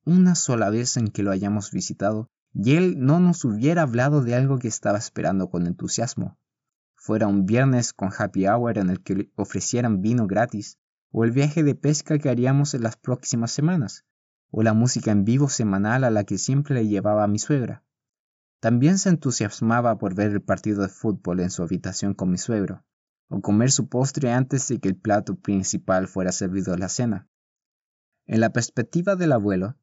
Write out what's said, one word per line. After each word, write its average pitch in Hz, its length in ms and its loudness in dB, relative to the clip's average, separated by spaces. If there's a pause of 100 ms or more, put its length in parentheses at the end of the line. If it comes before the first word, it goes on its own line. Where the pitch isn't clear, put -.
una 180 320 6
sola 113 340 0
vez 120 280 0
en 113 100 2
que 101 160 -4
lo 101 80 0
hayamos 101 400 -2
visitado 110 580 -4 (240)
y 120 220 2
él 180 240 2
no 139 200 4
nos 175 260 4
hubiera 139 380 2
hablado 135 400 2
de 120 120 0
algo 135 240 2
que 123 80 -4
estaba 104 300 -2
esperando 95 520 -2
con 87 180 -2
entusiasmo. - 720 -6 (580)
Fuera 107 320 -2
un 101 180 2
viernes 123 480 2
con 95 220 -6
happy 95 320 -2
hour 117 300 0
en 98 120 0
el 92 120 -2
que 95 140 -4
le - 200 -4
ofrecieran 104 680 -2
vino 113 260 0
gratis, 104 500 -4 (320)
o 110 140 0
el 113 80 2
viaje 147 320 2
de 139 120 2
pesca 151 440 0
que 143 100 -2
haríamos 131 440 2
en 123 100 -4
las 113 120 -4
próximas 120 560 -4
semanas, 151 540 -2 (440)
o 110 140 0
la 110 100 4
música 113 380 2
en 101 140 2
vivo 131 240 2
semanal 107 540 0
a 123 80 2
la 104 120 2
que 98 140 -4
siempre 139 380 0
le 113 120 0
llevaba 104 360 2
a 104 40 2
mi 104 120 0
suegra. 127 440 -2 (760)
También 123 380 4
se 190 120 0
entusiasmaba 117 880 0
por 95 160 -4
ver 104 180 0
el 101 100 -2
partido 101 420 -2
de 95 60 -2
fútbol 92 500 -4
en 90 100 0
su 90 140 -6
habitación 92 500 -4
con 95 160 -2
mi 90 80 0
suegro, 98 480 -4 (440)
o 98 120 -6
comer 107 300 2
su 123 180 0
postre 127 420 -2
antes 131 360 0
de 120 120 -4
que 95 100 -2
el 95 60 -2
plato 104 400 -2
principal 95 720 -2
fuera 92 240 -2
servido 92 420 -4
en 87 80 -4
la 92 80 -6
cena. 110 380 -4 (1000)
En 110 120 0
la 113 120 2
perspectiva 165 640 -2
del 175 160 0
abuelo, 101 500 0